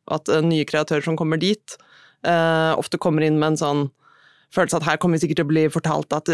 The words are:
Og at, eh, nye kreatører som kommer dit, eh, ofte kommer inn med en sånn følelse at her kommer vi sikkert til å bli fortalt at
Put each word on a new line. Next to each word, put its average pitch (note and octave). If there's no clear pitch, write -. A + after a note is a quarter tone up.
Og D3+
at, -
eh, D#3
nye D#3+
kreatører D3+
som E3
kommer D#3+
dit, G3
eh, E3
ofte -
kommer E3
inn D#3
med D#3
en D3+
sånn C#3+
følelse F3
at D#3
her D#3
kommer E3
vi E3+
sikkert D3+
til E3
å C#3+
bli D#3
fortalt D3+
at D3+